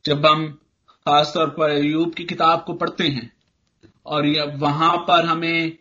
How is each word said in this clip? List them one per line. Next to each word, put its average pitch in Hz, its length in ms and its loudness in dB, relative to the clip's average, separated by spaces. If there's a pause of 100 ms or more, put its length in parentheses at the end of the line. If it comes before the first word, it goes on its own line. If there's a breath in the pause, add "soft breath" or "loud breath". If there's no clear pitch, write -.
जब 147 200 0
हम 156 400 0 (240)
खासतौर 151 600 0
पर 156 200 0
अय्यूब 151 440 0
की 170 120 -10
किताब 165 380 0
को 175 100 -8
पढ़ते 175 340 -4
हैं 120 300 -6 (680)
और 147 200 -2
ये, 151 160 0
वहां 147 560 0
पर 170 280 2
हमें 165 560 -2